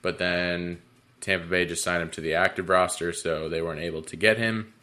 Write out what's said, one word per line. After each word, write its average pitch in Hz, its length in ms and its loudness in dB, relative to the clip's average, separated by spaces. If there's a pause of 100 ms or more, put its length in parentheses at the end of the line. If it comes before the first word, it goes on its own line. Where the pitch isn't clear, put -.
but 90 160 -2
then 87 640 -2 (380)
Tampa 90 260 0
Bay 90 200 2
just 82 180 -4
signed 87 180 0
him 80 100 -4
to - 100 -10
the 80 140 0
active 92 340 2
roster, 90 420 2
so 80 380 -2
they 82 120 -2
weren't 80 200 -4
able 80 220 -4
to - 120 -12
get 107 220 4
him. 113 460 -2